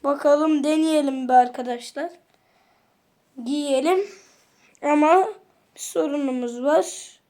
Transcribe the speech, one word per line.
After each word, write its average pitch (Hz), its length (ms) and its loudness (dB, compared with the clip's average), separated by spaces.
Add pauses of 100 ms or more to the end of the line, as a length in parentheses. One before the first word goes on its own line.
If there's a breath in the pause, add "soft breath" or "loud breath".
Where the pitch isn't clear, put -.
Bakalım 294 600 2
deneyelim 302 640 0
be 254 40 2
arkadaşlar. 247 760 0 (1300)
Giyelim. 294 600 0 (760 loud breath)
Ama 330 460 4 (480)
bir - 60 -18
sorunumuz 262 840 -4
var. - 560 -2 (100)